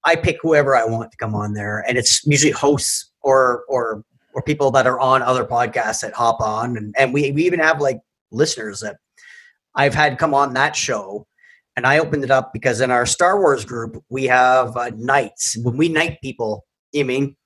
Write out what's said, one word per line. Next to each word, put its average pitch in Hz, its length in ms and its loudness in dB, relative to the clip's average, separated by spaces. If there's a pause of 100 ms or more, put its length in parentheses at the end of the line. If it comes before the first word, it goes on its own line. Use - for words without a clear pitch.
I 165 120 4
pick 165 260 -2
whoever 147 320 4
I 117 100 4
want 113 280 -4
to - 40 -20
come 110 200 -6
on 104 160 -4
there, 104 340 -6
and 123 100 -2
it's - 300 0
usually 147 240 4
hosts - 720 -2
or, 131 480 2
or, 117 340 -4 (320)
or 131 80 -6
people 147 300 0
that 131 120 4
are 123 140 2
on 131 240 2
other 123 220 2
podcasts 117 560 -2
that 107 140 -8
hop 117 260 0
on, 113 360 -4
and, 104 220 -10
and 131 160 2
we, 143 160 0
we 151 140 0
even 175 160 0
have, 156 200 2
like, 131 200 0 (320)
listeners 110 480 -2
that 104 160 -10 (800)
I've 139 180 2
had 147 240 2
come 156 160 0
on 135 200 2
that 143 200 0
show, 104 540 -6 (480)
and 120 100 -2
I 143 120 4
opened 143 260 -2
it 131 80 0
up 131 200 0
because 120 280 -2
in 127 100 0
our 123 160 2
Star 185 320 2
Wars 139 260 2
group 113 440 -10
we 131 160 -6
have, 127 520 4
uh, 120 200 -4
knights. 120 680 -2
When 120 140 -2
we 160 120 2
knight 165 320 -2
people, 113 460 -6 (240)
you 147 140 0
mean 135 420 -2